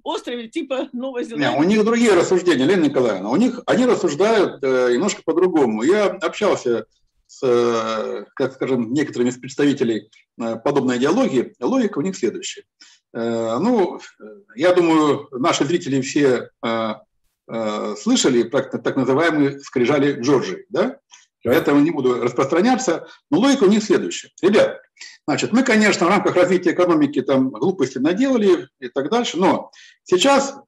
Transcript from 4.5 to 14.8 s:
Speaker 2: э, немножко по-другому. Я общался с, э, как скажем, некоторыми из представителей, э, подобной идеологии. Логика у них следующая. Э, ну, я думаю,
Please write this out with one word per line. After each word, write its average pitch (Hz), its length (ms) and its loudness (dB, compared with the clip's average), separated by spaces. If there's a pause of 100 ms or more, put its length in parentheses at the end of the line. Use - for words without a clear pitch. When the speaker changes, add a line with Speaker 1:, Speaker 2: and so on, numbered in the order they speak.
Speaker 2:
э, 127 300 2
немножко 139 300 -2
по-другому. 151 600 0
Я 202 220 2
общался 143 840 -2 (400)
с, - 160 -20
э, 113 800 0 (100)
как - 180 -4
скажем, 120 400 -4
некоторыми 127 360 -2
из 123 80 -6
представителей, 131 720 -2 (320)
э, 113 140 -4
подобной 127 420 -2
идеологии. 143 640 0
Логика 202 400 -2
у - 20 -2
них 190 140 -6
следующая. - 480 -6 (500)
Э, 117 460 -4
ну, 208 400 0 (560)
я 170 180 2
думаю, 156 580 2